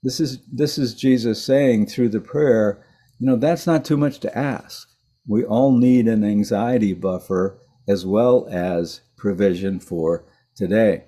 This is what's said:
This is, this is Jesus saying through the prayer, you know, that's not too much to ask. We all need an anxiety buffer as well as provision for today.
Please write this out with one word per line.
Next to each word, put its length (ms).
This 180
is, 200
this 260
is 160
Jesus 500
saying 440
through 220
the 120
prayer, 640
you 80
know, 80
that's 320
not 160
too 140
much 240
to 160
ask. 500
We 160
all 340
need 300
an 160
anxiety 680
buffer 680
as 200
well 440
as 520
provision 640
for 440
today. 520